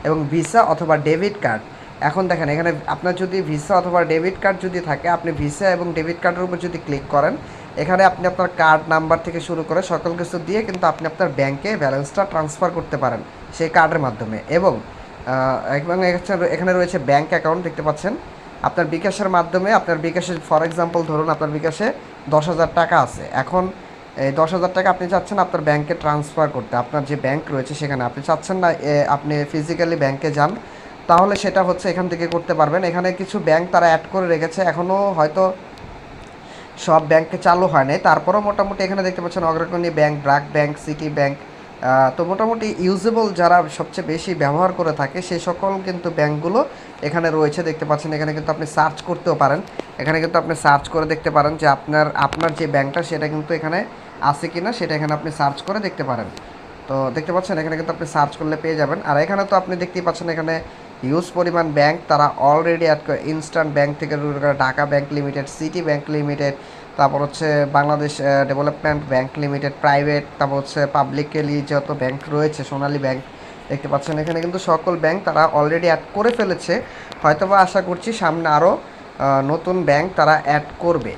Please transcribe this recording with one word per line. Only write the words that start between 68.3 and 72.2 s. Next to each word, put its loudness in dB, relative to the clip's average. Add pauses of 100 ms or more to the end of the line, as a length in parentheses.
ডেভেলপমেন্ট 0
ব্যাংক 2
লিমিটেড -2
প্রাইভেট, 2 (160)
তারপর 0
হচ্ছে -2
পাবলিকলি -2
যত -2
ব্যাংক -4 (120)